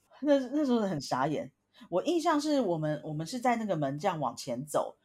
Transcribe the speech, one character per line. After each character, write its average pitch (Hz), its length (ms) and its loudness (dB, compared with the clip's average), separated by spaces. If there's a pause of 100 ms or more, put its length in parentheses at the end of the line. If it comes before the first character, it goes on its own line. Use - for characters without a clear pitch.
(220)
那， 285 160 6 (140)
那 302 120 2
时 262 80 2
候 233 100 4
很 185 200 0
傻 131 240 0
眼。 139 260 -2 (380)
我 175 140 0
印 330 180 2
象 311 180 2
是 294 220 2
我 175 160 0
们， 151 280 -2
我 156 60 -8
们 156 140 -6
是 247 140 -8
在 240 160 2
那 226 100 -4
个 190 100 0
门 143 220 -2
这 165 100 -2
样 170 120 0
往 120 160 -2
前 127 300 -6
走， - 400 -2